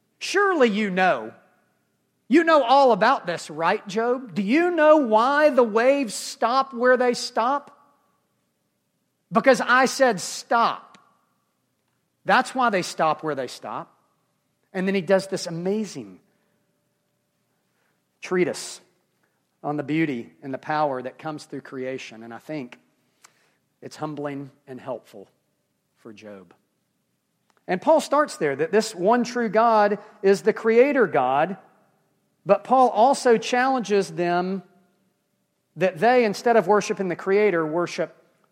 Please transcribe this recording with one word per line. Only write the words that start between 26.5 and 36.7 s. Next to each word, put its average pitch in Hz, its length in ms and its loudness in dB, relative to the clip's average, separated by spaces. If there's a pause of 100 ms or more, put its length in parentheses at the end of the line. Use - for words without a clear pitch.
And 180 160 -4
Paul 302 180 4
starts - 380 -2
there, 143 180 -2
that 160 160 -4
this 214 220 0
one 220 300 0
true 233 260 -6
God 214 480 2 (240)
is 196 180 2
the 214 140 0
creator 240 520 4
God, 147 520 0 (880)
but 202 180 2
Paul 254 240 4
also 233 480 2
challenges 220 760 -2
them 175 520 -4 (1120)
that 175 220 -2
they, 240 260 4
instead 226 320 2
of 180 100 4
worshiping 196 420 0